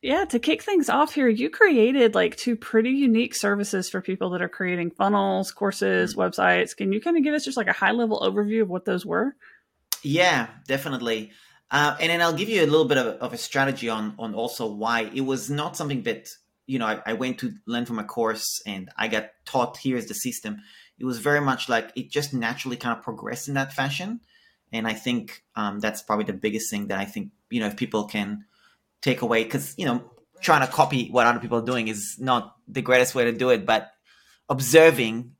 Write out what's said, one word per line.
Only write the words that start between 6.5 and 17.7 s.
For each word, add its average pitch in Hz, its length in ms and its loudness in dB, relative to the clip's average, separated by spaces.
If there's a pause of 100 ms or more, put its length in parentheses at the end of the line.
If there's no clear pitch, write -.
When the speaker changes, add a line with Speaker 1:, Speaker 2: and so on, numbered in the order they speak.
Speaker 1:
Can 196 140 -2
you 208 80 0
kinda 339 220 2
give 294 120 2
us 302 100 -2
just, 269 140 -6
like, 220 80 -2
a 190 80 2
high-level 214 460 0
overview 208 420 0
of 196 80 0
what 180 160 -6
those 180 180 -2
were? 196 320 -2 (680)
Speaker 2:
Yeah, 147 460 2 (180)
definitely. 123 640 -2 (400)
Uh, 147 280 2
and 165 120 2
then 170 100 2
I'll 170 120 4
give 190 160 -2
you 196 140 4
a 147 40 4
little 151 180 6
bit 135 140 4
of, 120 80 0 (120)
of 123 140 -6
a 117 40 -10
strategy 135 520 -2
on, 107 300 -4
on 110 160 -8
also 117 360 -4
why. 110 400 -2
It 131 100 -4
was 131 280 -4
not 147 260 -4
something 139 280 -4
that, - 260 -6 (380)
you 131 100 -4
know, 117 80 -2
I, 110 220 -2
I 110 60 -2
went 127 260 -4
to 117 160 -6 (100)
learn 120 220 -4